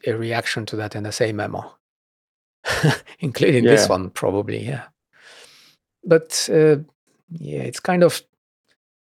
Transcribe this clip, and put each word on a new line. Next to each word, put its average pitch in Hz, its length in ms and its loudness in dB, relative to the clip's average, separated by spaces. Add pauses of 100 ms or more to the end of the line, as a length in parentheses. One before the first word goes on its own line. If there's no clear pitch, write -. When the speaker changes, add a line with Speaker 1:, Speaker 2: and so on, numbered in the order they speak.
Speaker 1:
a 120 60 -2
reaction 113 540 -4
to 110 100 -10
that 107 200 -8
N 104 80 -8
S 107 160 -6
A 113 120 0
memo, 101 440 -8 (880)
<laughs> - 540 -2
including 135 460 2
this 110 180 6
Speaker 2:
Yeah. 101 60 2
Speaker 1:
one, 92 200 -2
probably, 104 560 -4
yeah. 127 200 -8 (1200)
But, - 480 2
uh, 156 280 6 (520)
yeah, 147 300 -10
it's - 200 -8
kind 180 220 2
of, 165 200 4 (960)